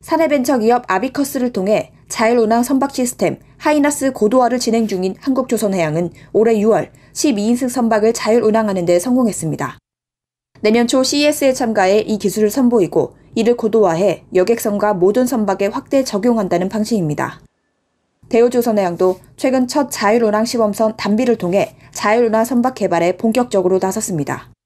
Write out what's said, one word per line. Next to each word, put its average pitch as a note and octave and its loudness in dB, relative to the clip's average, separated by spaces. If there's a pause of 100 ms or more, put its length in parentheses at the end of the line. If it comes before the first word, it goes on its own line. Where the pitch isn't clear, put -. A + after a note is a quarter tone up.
사내 D#4+ 0
벤처 C#4 0
기업 A#3 2
아비커스를 B3+ -2
통해 G#3 -2 (160)
자율운항 A#3 2
선박 C4+ -2
시스템 A3+ -2 (200)
하이나스 C#4+ 0
고도화를 B3 2
진행 A3+ 0
중인 F#3+ -4
한국조선해양은 G3 -2 (220)
올해 A3 2
유월 G3+ 0 (220)
십이 G#3 -2
인승 A#3+ 0
선박을 A3+ 0
자율운항하는 G#3+ 0
데 F3 2
성공했습니다. F3 -2 (840)
내년 A#3 2
초 C4 2
씨이에스에 C#4+ 0
참가해 G#3+ 0
이 G#3 -4
기술을 G#3 0
선보이고 G#3+ 0 (220)
이를 A3+ 2
고도화해 G3+ 0 (100)
여객선과 G#3 0
모든 G3+ 2
선박에 G3+ -2
확대 C4+ -2
적용한다는 G3 -2
방침입니다. F3 -4 (880)
대우조선해양도 G#3 0 (160)
최근 B3+ 0
첫 C#4 -2
자율운항 G#3+ 0
시범선 A3 -2
단비를 A3+ 0
통해 F3+ -2 (160)
자율운항 A3 0
선박 B3 -2
개발에 F3 0
본격적으로 G#3+ 0
나섰습니다. F3+ -6 (160)